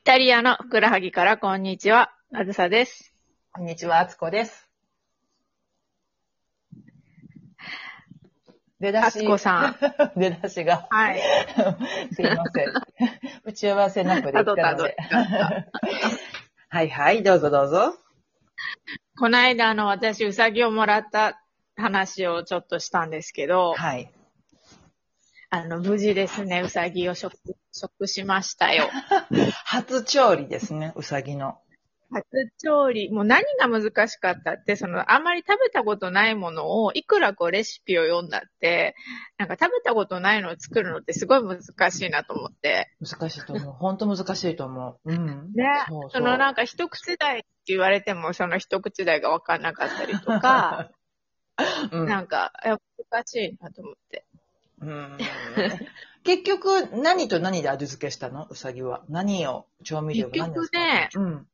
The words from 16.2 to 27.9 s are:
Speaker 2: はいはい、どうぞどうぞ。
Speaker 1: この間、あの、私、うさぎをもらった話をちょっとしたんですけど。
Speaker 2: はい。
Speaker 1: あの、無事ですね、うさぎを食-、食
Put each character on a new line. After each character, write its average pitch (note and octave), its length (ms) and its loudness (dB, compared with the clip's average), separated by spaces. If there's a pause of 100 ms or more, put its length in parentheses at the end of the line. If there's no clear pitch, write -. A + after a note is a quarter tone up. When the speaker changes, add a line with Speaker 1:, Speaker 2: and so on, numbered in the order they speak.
Speaker 2:
は E3+ 120 0
い D#3 80 2
は D3 220 4
い、 A3 100 4
ど F#3 140 8
う D#3+ 40 6
ぞ D3 120 4
ど C#3 140 6
う - 20 -4
ぞ。 G#3 280 2 (1200)
Speaker 1:
こ A#3+ 100 4
の B3 80 6
間、 A#3+ 320 4
あ G#3+ 60 0
の、 G#3+ 100 0
私、 G#3 400 0
う G3+ 80 -2
さ A3+ 160 4
ぎ A#3 140 2
を A3+ 80 4
も A3 160 2
ら G#3 100 6
っ G#3+ 140 -4
た G#3+ 280 0 (360)
話 F#3+ 500 -2
を E3+ 180 -2
ち F3+ 120 -4
ょ - 20 -2
っ F3 80 -6
と E3+ 140 -4
し - 100 -10
た E3+ 160 0
ん D#3+ 60 -10
で D#3 100 -6
す - 100 -16
け C#3+ 140 -6
ど。 F3 300 2
Speaker 2:
は D#3 220 -4
い。 - 140 -14 (1400)
Speaker 1:
あ E3+ 120 -6
の、 E3 140 -6
無 G3 180 0
事 G3+ 180 0
で F#3+ 120 0
す G3+ 180 -8
ね、 F3+ 160 -2
う F3+ 80 -4
さ F3 200 -2
ぎ F3+ 200 -4
を F3 40 -4
食-、 F3+ 220 -10 (380)
食 - 340 -10